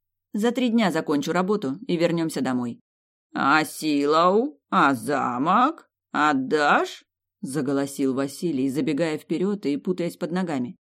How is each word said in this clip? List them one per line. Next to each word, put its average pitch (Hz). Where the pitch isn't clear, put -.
"За 226
три 247
дня 214
закончу 160
работу 185
и 175
вернемся 160
домой". 123
"А 147
Силау? 160
А 151
замок? 139
Отдашь?" 151
заголосил 139
Василий, 139
забегая 156
вперед 185
и 143
путаясь 175
под 160
ногами. 165